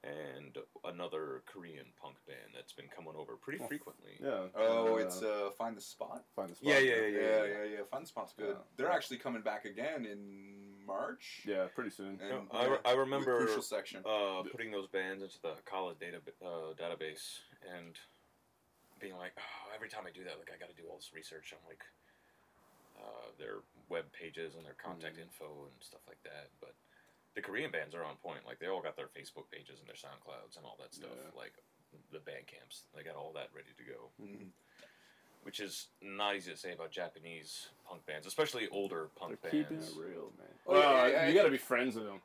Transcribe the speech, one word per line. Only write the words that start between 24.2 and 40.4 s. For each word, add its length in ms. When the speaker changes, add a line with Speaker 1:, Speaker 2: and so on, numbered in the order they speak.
Speaker 1:
and 100
their 120
contact 380
Speaker 2:
Mm-hmm. 80
Speaker 1:
info 420
and 160
stuff 260
like 160
that." 260
But 140
the 80
Korean 300
bands 240
are 80
on 140
point. 280
Like, 140
they 80
all 140
got 140
their 120
Facebook 420
pages 300
and 80
their 80
SoundClouds 640
and 80
all 160
that 120
stuff. 220
Speaker 2:
Yeah. 240
Speaker 1:
Like, 240
the 80
Bandcamps, 640
they 100
got 120
all 180
that 220
ready 220
to 60
go. 260
Speaker 2:
Mm-hmm. 260
Speaker 1:
Which 160
is 280
not 340
easy 160
to 60
say 160
about 180
Japanese 800
punk 200
bands, 220
especially 420
older 460
punk 260
Speaker 2:
They're 80
keeping 280
Speaker 1:
bands. 120
Speaker 2:
it 80
real, 400
man. 100